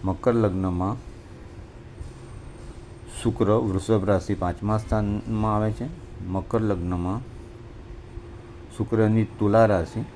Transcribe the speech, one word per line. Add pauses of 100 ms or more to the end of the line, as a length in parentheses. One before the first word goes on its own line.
મકર
લગ્નમાં (2250)
શુક્ર
વૃષભ
રાશિ
પાંચમા
સ્થાનમાં
આવે
છે. (420)
મકર
લગ્નમાં (1600)
શુક્રની
તુલા
રાશિ (120)